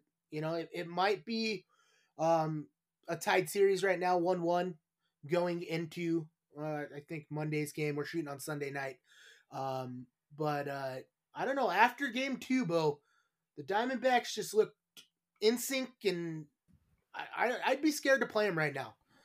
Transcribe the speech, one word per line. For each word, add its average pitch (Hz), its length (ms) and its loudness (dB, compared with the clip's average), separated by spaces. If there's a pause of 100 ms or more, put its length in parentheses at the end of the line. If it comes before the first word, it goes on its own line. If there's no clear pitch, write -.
(300)
you 151 100 -6
know, 165 140 -2
it, 165 180 -6
it 170 140 -6
might 180 380 2
be, 220 400 -2 (520)
um, 156 520 2 (400)
a 170 80 -2
tied 190 340 2
series 196 320 4
right 190 160 2
now, 180 200 2
one 175 240 2
one, 175 340 0 (500)
going 175 380 0
into, 165 640 -2 (280)
uh, 151 280 -4 (100)
I 143 140 -10
think 160 200 -10
Monday's 151 440 -2
game. 147 240 -2
We're 147 80 -4
shooting 156 240 -6
on 139 100 -8
Sunday 143 320 -6
night. 139 280 -6 (520)
Um, 131 560 -6 (320)
but, 147 300 0
uh, 135 260 -6 (400)
I 156 100 -4
don't 269 120 -2
know. 240 140 2
After 240 360 4
game 254 300 -2
two, 254 300 0
Bo, 160 340 2 (560)
the 147 80 -12
Diamondbacks 240 680 2
just 196 220 -6
looked 208 220 4 (640)
in 226 180 4
sync, 262 320 -2 (140)
and 170 400 -2 (680)
I, - 120 -10 (120)
I, 233 200 0 (100)
I'd 269 160 2
be 311 80 4
scared 269 300 2
to - 80 0
play 214 180 2
'em 180 100 2
right 151 160 2
now. 131 220 -8 (300)